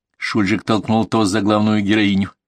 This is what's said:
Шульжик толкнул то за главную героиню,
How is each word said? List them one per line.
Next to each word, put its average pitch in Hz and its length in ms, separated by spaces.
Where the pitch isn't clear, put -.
Шульжик 104 480
толкнул 110 400
то 113 200
за 101 180
главную 107 400
героиню, 101 500